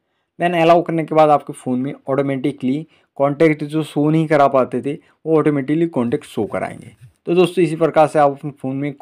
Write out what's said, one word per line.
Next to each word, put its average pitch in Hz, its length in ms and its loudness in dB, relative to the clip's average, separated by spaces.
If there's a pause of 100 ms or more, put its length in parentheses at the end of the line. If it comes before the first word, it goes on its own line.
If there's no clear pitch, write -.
(380)
Then 175 240 0
अलाउ 170 200 6
करने 165 220 -4
के 156 100 -6
बाद 156 160 6
आपके 147 240 0
फ़ोन 127 260 -6
में 139 120 -6 (160)
ऑटोमेटिकली 139 760 -4 (320)
कॉन्टैक्ट 147 460 2
जो 151 200 -4
शो 147 260 -2
नहीं 160 180 0
करा 143 200 4
पाते 127 340 -2
थे 143 120 -6 (320)
वो 160 120 2
ऑटोमेटिकली 147 500 0
कॉन्टैक्ट 131 380 -4
शो - 200 -6
कराएंगे। - 480 -10 (320)
तो 170 80 -2
दोस्तों 180 300 2
इसी 156 120 -2
प्रकार 160 300 2
से 147 120 -2
आप 143 120 4
अपने 143 220 -10
फ़ोन 135 240 -8
में 139 260 -8